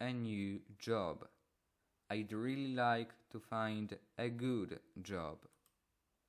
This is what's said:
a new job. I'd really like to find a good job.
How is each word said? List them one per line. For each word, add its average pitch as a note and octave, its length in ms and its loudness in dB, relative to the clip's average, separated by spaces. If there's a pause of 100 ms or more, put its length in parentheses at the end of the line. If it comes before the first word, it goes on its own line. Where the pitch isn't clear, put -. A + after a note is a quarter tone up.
a B2 140 0
new G#2 460 0 (180)
job. G#2 480 0 (840)
I'd G#2 240 -2
really C3 420 0
like A#2 380 4 (200)
to A2+ 60 -6
find G#2+ 600 -2 (180)
a A#2+ 140 0
good A#2 500 0 (220)
job. F2 380 -4 (880)